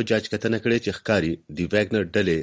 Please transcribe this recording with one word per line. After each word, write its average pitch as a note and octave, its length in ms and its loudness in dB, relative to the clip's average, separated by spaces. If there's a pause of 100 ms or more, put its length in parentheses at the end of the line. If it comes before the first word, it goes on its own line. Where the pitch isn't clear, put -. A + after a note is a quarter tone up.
(120)
جاج G#2+ 220 0
کتنه A2 300 -2
کړې A#2 220 2
چې - 120 -2
ښکاري E2+ 360 0 (240)
د - 20 -10 (140)
ویګنر G#2 300 2 (120)
ډلې F2+ 280 2